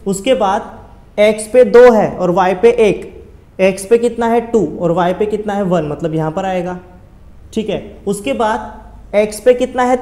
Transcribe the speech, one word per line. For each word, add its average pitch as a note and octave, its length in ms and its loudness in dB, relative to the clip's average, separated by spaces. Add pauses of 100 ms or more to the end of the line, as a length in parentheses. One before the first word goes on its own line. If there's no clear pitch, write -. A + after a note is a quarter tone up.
उसके G3 280 -2
बाद - 840 -6
एक्स G#3+ 280 2
पे B3+ 180 6
दो A#3 260 8
है G3 180 2
और F3+ 220 -2
वाई F#3 240 2
पे A#3 160 4 (100)
एक, G3 300 0 (500)
एक्स F#3+ 240 0
पे A#3 120 2
कितना A#3 300 -2
है? A#3 160 2
टू A3+ 240 0 (100)
और F3 160 -2
वाई F3+ 200 0
पे G3 140 -4
कितना G#3 260 -6
है? G3+ 100 -4
वन, F3 240 -2
मतलब D#3 280 -6
यहाँ D#3 160 -4
पर F#3+ 140 -6
आएगा, F3+ 340 -6 (760)
ठीक A3 160 -6
है। D#3 140 -6 (240)
उसके G3+ 280 -4
बाद A3 480 -6 (320)
X G#3+ 240 -2
पे B3+ 140 4
कितना B3 300 -2
है? B3+ 180 0